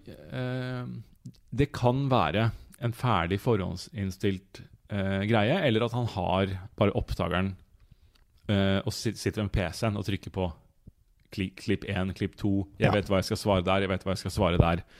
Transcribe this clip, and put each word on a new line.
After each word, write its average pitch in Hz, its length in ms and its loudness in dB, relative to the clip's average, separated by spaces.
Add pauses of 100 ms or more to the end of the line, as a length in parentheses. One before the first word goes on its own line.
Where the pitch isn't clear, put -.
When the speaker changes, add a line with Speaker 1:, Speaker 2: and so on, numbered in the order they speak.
(320)
Speaker 1:
ehm, 127 680 -6 (500)
det 127 200 0
kan 131 360 2
være 107 440 4 (280)
en 117 120 -2
ferdig 98 480 2
forhåndsinnstilt, 95 1200 -2 (280)
eh, 98 380 -2
greie, 117 400 2
eller 113 180 2
at 113 80 -2
han 120 140 -2
har 92 400 0 (300)
bare 101 160 4
opptakeren, 90 640 -2 (920)
eh, 98 380 2
og 107 60 -2
sit-, - 260 -4
sitter 104 240 -2
med 98 100 -4
P 92 200 0
C-en 107 240 -2
og 101 100 -4
trykker 98 240 -4
på 90 220 -2 (800)
kli-, 95 240 -6
klipp - 340 -2
en, 95 260 -2
klipp - 220 -4
to, 98 300 0 (120)
jeg 95 80 4
Speaker 2:
Ja. 95 60 4
Speaker 1:
vet 101 160 2
hva 98 100 4
jeg 92 60 2
skal 107 120 -4
svare 95 280 2
der, 95 160 2
jeg 95 100 0
vet 90 140 -2
hva 95 80 0
jeg 92 60 -2
skal 95 120 -6
svare 87 280 2
der. 85 240 2 (180)